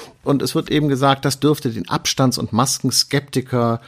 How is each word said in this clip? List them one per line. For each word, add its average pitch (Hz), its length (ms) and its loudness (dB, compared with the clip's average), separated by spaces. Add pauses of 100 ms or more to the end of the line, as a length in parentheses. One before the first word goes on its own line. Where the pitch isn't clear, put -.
(240)
Und 139 200 0
es - 100 -4
wird 165 160 -2
eben 151 180 2
gesagt, 135 380 2
das 139 140 -2
dürfte 143 320 2
den - 180 -8
Abstands- - 480 0
und - 160 -6
Maskenskeptiker, 123 1300 0